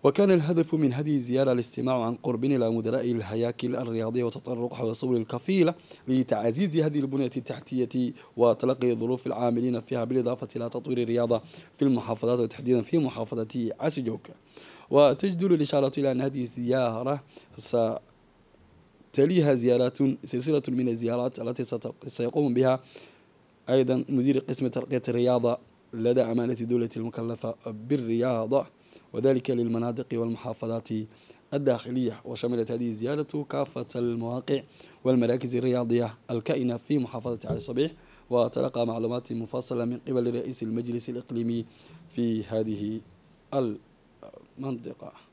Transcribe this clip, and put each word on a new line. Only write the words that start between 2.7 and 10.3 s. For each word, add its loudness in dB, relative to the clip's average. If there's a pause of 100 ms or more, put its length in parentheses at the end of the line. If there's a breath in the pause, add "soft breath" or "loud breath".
الهياكل -2
الرياضية -2
والتطرق -4
حول -4
السبل 0
الكفيلة 2 (320 loud breath)
لتعزيز 2
هذه 2
البنية 0
التحتية -2 (240 loud breath)
وتلقي 4
ظروف -2
العاملين 0
فيها، -4
بالإضافة -2